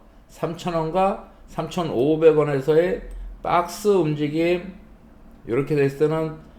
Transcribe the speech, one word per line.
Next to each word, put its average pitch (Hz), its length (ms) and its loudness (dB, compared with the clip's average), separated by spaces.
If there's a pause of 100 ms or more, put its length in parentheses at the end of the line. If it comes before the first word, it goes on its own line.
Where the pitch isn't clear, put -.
(280)
삼천 170 460 -6
원과 180 580 -2 (140)
삼천오백 156 920 2
원에서의 151 640 2 (400)
박스 175 460 0
움직임, 165 880 0 (720)
이렇게 135 280 -2
됐을 139 240 2
때는 156 380 0 (220)